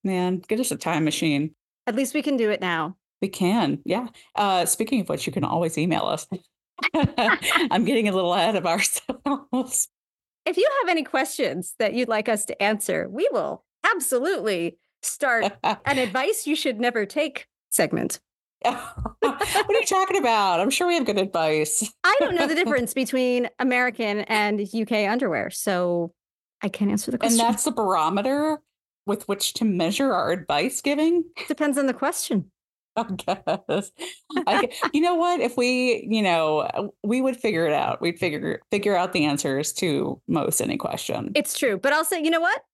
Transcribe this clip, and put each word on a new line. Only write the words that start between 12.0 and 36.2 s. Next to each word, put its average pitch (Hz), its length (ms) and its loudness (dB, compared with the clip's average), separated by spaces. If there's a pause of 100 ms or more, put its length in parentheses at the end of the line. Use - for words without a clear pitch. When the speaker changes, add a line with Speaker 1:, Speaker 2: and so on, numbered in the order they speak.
Speaker 2:
like 214 200 0
us 214 180 0
to - 160 -10
answer, 208 460 0
we 311 240 0
will 156 320 -4 (300)
absolutely 240 840 -2 (240)
start 226 560 0
Speaker 1:
<laughs> - 40 -10
Speaker 2:
an 262 360 -2
advice 262 480 -2
you 302 100 0
should 233 240 -2
never 240 260 0
take - 400 -4 (240)
segment. - 500 0 (440)
Speaker 1:
<laughs> 240 60 4 (520)
What 415 540 0
are 466 40 6
you - 60 -2
talking 381 320 2
about? 208 420 2
I'm 214 100 2
sure 359 160 0
we 349 80 2
have 294 120 2
good 208 120 0
advice. 160 680 0 (100)
<laughs> - 60 -6
Speaker 2:
I 403 160 4
don't 453 140 0
know 320 120 2
the 311 80 0
difference 285 400 0
between 247 540 0 (100)
American 247 640 0
and 208 400 0 (120)
U 226 120 -2
K 214 220 0
underwear, 202 440 0
so 175 600 -2 (480)
I 208 80 -4
can't 202 220 0
answer 208 200 -2
the 247 60 -2
Speaker 1:
And - 40 -4
Speaker 2:
question. 226 180 4
Speaker 1:
that's 233 260 2
the 262 60 0
barometer 226 880 0 (460)
with - 220 -4
which - 260 -2
to 233 100 0
measure 202 480 2
our 160 200 0
advice 165 480 0
giving? 320 440 2 (240)
Speaker 2:
Depends 294 300 0
on 277 80 2
the 247 80 0
question. 262 560 -2 (220)
Speaker 1:
<laughs> - 240 -14
I 226 80 -2 (120)
guess. - 760 -2 (560)
I 403 200 4
gu-, - 260 -4
you 294 80 2
know 349 140 4
what? 349 260 2
If 240 160 0
we, 247 540 2
you 220 120 2